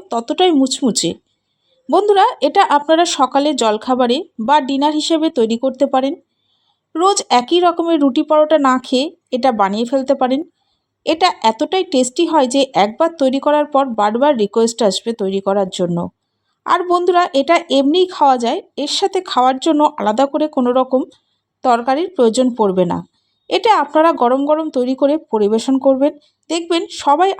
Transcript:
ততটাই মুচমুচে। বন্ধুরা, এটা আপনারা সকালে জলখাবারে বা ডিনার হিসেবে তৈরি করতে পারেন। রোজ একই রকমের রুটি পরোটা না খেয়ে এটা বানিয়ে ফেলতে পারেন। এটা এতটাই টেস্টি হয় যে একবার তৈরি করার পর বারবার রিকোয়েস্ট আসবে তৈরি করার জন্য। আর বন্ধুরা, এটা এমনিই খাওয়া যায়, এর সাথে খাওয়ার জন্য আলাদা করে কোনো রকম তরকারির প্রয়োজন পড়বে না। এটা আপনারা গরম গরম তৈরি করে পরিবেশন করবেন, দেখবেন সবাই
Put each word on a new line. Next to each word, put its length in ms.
ততটাই 420
মুচমুচে। 600
বন্ধুরা, 360
এটা 280
আপনারা 360
সকালে 480
জলখাবারে 640
বা 200
ডিনার 340
হিসেবে 360
তৈরি 280
করতে 280
পারেন। 280
রোজ 220
একই 280
রকমের 400
রুটি 240
পরোটা 340
না 120
খেয়ে 260
এটা 200
বানিয়ে 400
ফেলতে 240
পারেন। 260
এটা 240
এতটাই 480
টেস্টি 340
হয় 220
যে 140
একবার 340
তৈরি 180
করার 340
পর 100
বারবার 380
রিকোয়েস্ট 440
আসবে 320
তৈরি 280
করার 360
জন্য। 200
আর 140
বন্ধুরা, 320
এটা 220
এমনিই 380
খাওয়া 220
যায়, 220
এর 160
সাথে 200
খাওয়ার 280
জন্য 220
আলাদা 280
করে 220
কোনো 320
রকম 220
তরকারির 500
প্রয়োজন 420
পড়বে 300
না। 120
এটা 220
আপনারা 280
গরম 340
গরম 240
তৈরি 260
করে 200
পরিবেশন 440
করবেন, 260
দেখবেন 320
সবাই 360